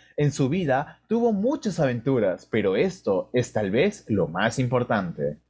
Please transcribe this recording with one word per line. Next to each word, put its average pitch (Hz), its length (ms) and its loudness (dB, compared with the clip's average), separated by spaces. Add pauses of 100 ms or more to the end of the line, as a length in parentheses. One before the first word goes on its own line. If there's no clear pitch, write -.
(180)
en 143 140 2
su 139 180 0
vida 147 580 -2
tuvo 233 240 2
muchas 220 480 -2
aventuras, 120 680 0
pero 98 280 2
esto 120 580 0
es 123 200 -2
tal 104 160 0
vez 151 380 0
lo 92 200 0
más 95 300 -2
importante. 113 800 -2 (120)